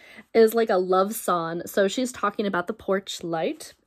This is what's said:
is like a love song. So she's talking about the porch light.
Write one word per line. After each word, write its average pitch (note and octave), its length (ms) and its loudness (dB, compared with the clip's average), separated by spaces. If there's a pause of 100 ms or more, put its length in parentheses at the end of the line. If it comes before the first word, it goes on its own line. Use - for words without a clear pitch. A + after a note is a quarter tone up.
(320)
is A3+ 220 6
like A3+ 160 2
a G3 60 2
love F#3 380 2
song. E3+ 520 -2
So G3 220 2
she's B3+ 240 -4
talking G3+ 340 -4
about F3+ 200 -2
the A3+ 60 -6
porch - 500 -6
light. E3+ 520 -6 (120)